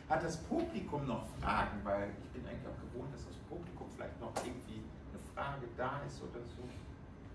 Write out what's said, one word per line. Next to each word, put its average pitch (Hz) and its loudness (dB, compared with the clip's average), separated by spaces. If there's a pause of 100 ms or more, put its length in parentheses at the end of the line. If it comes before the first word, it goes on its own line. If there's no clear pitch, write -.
Hat 160 8
das - 2
Publikum 175 4
noch 117 2 (160)
Fragen? 107 6
Weil 101 4 (140)
ich - -8
bin - -4
eigentlich - -4
auch - -4
gewohnt, 127 -2
dass - -6
das - -8 (140)
Publikum - -4
vielleicht - -4
noch 113 -2 (100)
irgendwie 110 -4 (300)
eine - -6 (120)
Frage 131 0
da 127 2
ist - -6
oder 120 -4
so. 117 -6 (720)